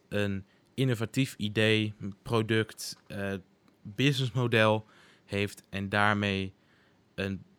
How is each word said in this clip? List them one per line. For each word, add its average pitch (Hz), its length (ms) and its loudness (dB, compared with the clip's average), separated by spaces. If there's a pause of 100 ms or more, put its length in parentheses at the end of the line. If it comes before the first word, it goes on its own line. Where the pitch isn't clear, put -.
een 101 360 -2 (280)
innovatief 127 640 0
idee, 107 560 2 (300)
product, 113 720 -2 (100)
eh, 98 260 -6 (480)
businessmodel 117 1040 2 (400)
heeft 101 440 -4
en 98 200 -6
daarmee 101 640 2 (640)
een 98 280 -6 (160)